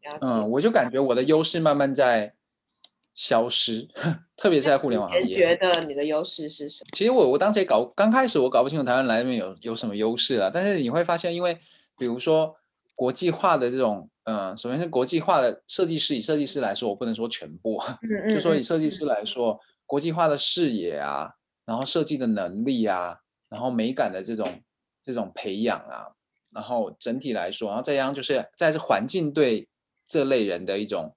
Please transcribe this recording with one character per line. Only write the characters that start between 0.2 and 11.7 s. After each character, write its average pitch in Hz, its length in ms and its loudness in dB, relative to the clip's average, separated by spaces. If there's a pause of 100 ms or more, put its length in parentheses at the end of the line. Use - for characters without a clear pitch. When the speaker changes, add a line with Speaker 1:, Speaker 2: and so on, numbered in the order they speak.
Speaker 2:
我 127 80 2
就 202 100 4
感 143 220 2
觉 131 80 -2
我 131 160 2
的 127 80 2
优 156 180 4
势 165 200 0
慢 151 140 4
慢 139 200 0
在 117 400 2 (760)
消 117 360 2
失， 117 380 -2 (240)
<laughs> - 240 -10
特 - 140 2
别 160 100 6
是 131 80 0
在 143 100 6
互 135 120 0
联 113 120 2
网 95 80 -4
行 180 80 0
业。 185 60 2
Speaker 1:
那 - 20 0
你 - 60 0
以 - 20 -4
前 175 240 4
觉 180 160 4
得 165 120 0
你 147 80 -8
的 143 100 -2
优 151 180 0
势 160 280 -6
是 147 200 -10
什 - 140 -10
么？ - 80 -20
Speaker 2:
其 - 140 0
实 233 60 6
我， 190 200 6
我 143 60 4
当 196 140 4
时 214 80 2
也 185 60 2
搞， 120 200 4 (100)
刚 214 160 4
开 254 160 4
始 190 100 2
我 127 120 4
搞 139 120 4
不 131 60 4
清 151 100 -4
楚 143 60 0
台 123 100 2
湾 131 140 2
来 113 120 2
这 120 40 0
边 127 140 -2
有， 95 240 -6
有 113 120 -6
什 113 140 -6
么 101 80 -6
优 110 220 0
势 131 180 0
啦。 98 180 2
但 175 80 0
是 196 180 0
你 123 100 0
会 156 120 0
发 170 160 0
现， 170 160 -4
因 175 80 -4
为 170 160 0 (400)